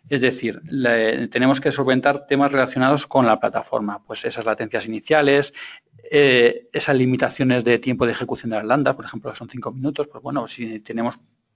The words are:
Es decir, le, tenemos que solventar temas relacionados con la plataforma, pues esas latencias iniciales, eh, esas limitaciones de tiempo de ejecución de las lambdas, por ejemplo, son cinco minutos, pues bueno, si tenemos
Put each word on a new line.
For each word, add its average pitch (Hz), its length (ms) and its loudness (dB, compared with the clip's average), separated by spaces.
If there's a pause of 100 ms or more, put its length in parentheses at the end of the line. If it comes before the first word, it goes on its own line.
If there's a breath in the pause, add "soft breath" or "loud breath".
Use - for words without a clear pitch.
Es 143 120 -2
decir, 120 460 -2
le, 117 640 0
tenemos 131 320 2
que 143 120 0
solventar 135 540 0
temas 139 260 2
relacionados 135 540 2
con 131 180 2
la 110 160 4
plataforma, 107 640 -4
pues - 200 -10
esas 117 200 -8
latencias 110 400 -4
iniciales, 143 720 2 (560 loud breath)
eh, 131 640 4
esas 147 240 0
limitaciones 127 680 2
de 120 140 4
tiempo 123 260 -2
de 117 80 2
ejecución 117 380 -8
de 110 60 -4
las 107 100 -6
lambdas, 135 300 2
por - 100 -14
ejemplo, 117 280 -12
son 117 140 -16
cinco 127 240 -10
minutos, 143 340 -4
pues 135 160 -18
bueno, 135 240 -6
si 110 340 -10
tenemos 117 380 -6 (380)